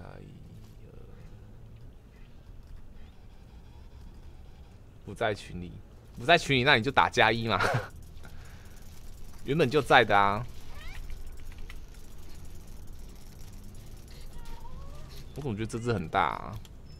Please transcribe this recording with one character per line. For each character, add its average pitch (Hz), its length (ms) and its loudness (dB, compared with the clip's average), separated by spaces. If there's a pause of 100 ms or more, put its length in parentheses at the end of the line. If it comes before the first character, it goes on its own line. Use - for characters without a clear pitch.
(200)
一， 50 60 -14 (4000)
不 101 80 -8
在 104 220 2
群 87 260 -8
里， 87 100 -8 (460)
不 120 80 -6
在 160 100 12
群 143 220 6
里， 120 60 6
那 143 100 10
你 123 80 8
就 117 80 2
打 90 220 8
加 113 200 10
一 117 160 2
嘛。 101 120 6 (960)
<laughs> - 920 -10
原 135 100 2
本 156 140 8
就 151 140 6
在 135 200 10
的 104 140 8
啊。 101 260 6 (4000)
我 131 60 -8
怎 143 80 -2
么 107 80 0
觉 107 40 -2
得 110 40 0
这 113 140 -2
只 117 120 2
很 92 160 2
大 92 140 4
啊？ 58 320 0 (460)